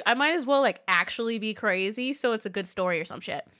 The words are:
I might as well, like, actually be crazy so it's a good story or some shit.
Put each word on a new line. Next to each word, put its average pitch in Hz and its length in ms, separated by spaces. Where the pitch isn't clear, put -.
I 226 80
might 294 200
as 294 120
well, 277 140
like, 240 260
actually 214 540
be 220 140
crazy 214 580
so 262 220
it's 220 120
a 196 40
good 190 180
story 180 320
or 165 40
some - 160
shit. - 240